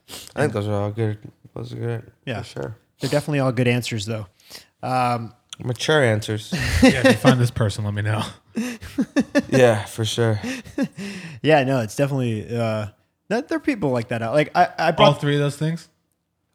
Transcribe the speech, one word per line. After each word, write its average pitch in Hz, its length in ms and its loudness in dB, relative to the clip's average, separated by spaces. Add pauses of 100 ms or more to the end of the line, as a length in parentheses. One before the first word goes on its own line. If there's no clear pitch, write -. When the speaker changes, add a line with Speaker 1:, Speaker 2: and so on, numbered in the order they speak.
(360)
Speaker 1:
I 117 60 -2
think 143 120 2
those 104 140 -2
are 104 60 -2
all 101 180 -2
good. 107 260 -2 (380)
Those 120 180 -10
are 120 40 -10
good. 117 340 -8 (140)
Speaker 2:
Yeah. 110 180 -6
Speaker 1:
For - 180 -12
sure. 131 160 -10 (220)
Speaker 2:
They're 135 100 -4
definitely 147 300 0
all 131 120 2
good 123 160 0
answers, 120 380 0
though. 110 220 -8 (560)
Um, 123 500 -2 (240)
Speaker 1:
Mature 139 460 0
answers. 107 500 0
Speaker 3:
<laughs> 135 300 0
Yeah, 196 180 6
if - 40 4
you 262 80 6
find 123 280 4
this 120 100 2
person, 107 320 -2
let 104 120 -2
me 104 80 -2
know. 107 180 0 (340)
<laughs> 240 220 -6 (720)
Speaker 1:
Yeah, 120 360 4
for - 200 -6
sure. 110 400 0
Speaker 2:
<laughs> 240 40 -6 (920)
Yeah, 147 220 6
no, 131 160 0
it's 110 160 -4
definitely, 127 600 -2
uh, 110 320 -2 (420)
that, 233 180 -2
there 339 100 -4
are 302 40 -6
people 196 300 -2
like 120 180 -2
that 117 120 -4
out. 113 120 -4
Like, 151 220 2
I, 175 120 6 (100)
I 165 140 2
brought 202 160 6
Speaker 3:
All 147 60 8
three 143 220 0
of 143 40 2
those 143 160 0
things? 160 320 -4 (680)